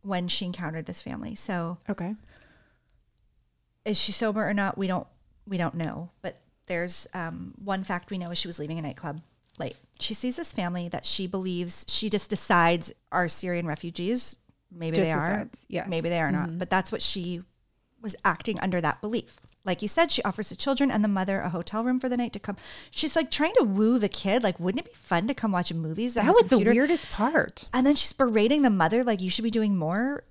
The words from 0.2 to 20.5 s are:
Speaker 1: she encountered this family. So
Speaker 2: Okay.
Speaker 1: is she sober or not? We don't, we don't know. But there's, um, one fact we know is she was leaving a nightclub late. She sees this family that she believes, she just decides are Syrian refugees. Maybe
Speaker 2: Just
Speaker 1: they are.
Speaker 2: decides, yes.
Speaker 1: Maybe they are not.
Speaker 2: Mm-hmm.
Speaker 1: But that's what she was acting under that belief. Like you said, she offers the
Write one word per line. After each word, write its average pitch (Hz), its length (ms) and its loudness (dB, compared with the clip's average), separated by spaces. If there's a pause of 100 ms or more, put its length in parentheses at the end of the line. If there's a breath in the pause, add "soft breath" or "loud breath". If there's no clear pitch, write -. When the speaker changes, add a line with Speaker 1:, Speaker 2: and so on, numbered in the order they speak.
Speaker 1:
she 180 180 -2
encountered 165 400 -6
this - 160 -10
family. - 340 -8
So 175 420 -4 (120)
Speaker 2:
Okay. 196 260 -4 (1700 soft breath)
Speaker 1:
is 214 140 0
she - 140 0
sober 214 360 0
or 202 60 0
not? 202 240 0
We 196 100 -2
don't, 180 200 -2 (380)
we 196 120 -4
don't 170 180 0
know. 165 360 -6 (100)
But - 200 -10 (260)
there's, 175 460 -4
um, 170 400 -8 (100)
one 190 200 -4
fact 180 260 -6
we 196 80 -6
know 175 140 -6
is 170 60 -2
she - 100 -2
was 170 100 -8
leaving 156 220 -6
a - 20 -6
nightclub 156 400 -8 (380)
late. 143 160 -6 (240)
She - 140 -4
sees 247 240 -4
this 330 160 -8
family 175 360 -4
that - 160 -8
she - 220 -2
believes, 180 600 -4
she - 200 0
just 202 200 -2
decides 175 640 4 (180)
are 175 160 2
Syrian 175 400 -2
refugees. 175 680 -4 (340)
Maybe 165 260 -2
Speaker 2:
Just 190 100 4
Speaker 1:
they 160 60 2
are. 151 160 0
Speaker 2:
decides, - 400 -6
yes. - 200 -4
Speaker 1:
Maybe 165 200 -2
they 170 100 0
are 151 120 2
not. 175 180 0
Speaker 2:
Mm-hmm. 165 80 -6
Speaker 1:
But 180 120 -6
that's 190 220 0
what - 100 -4
she 175 400 -2 (600)
was 214 140 -6 (100)
acting 196 340 -2
under 180 220 0
that 156 180 0
belief. 214 400 -6 (240)
Like 180 180 -4
you 208 60 -4
said, 330 240 4
she - 120 0
offers - 260 -2
the 180 60 -10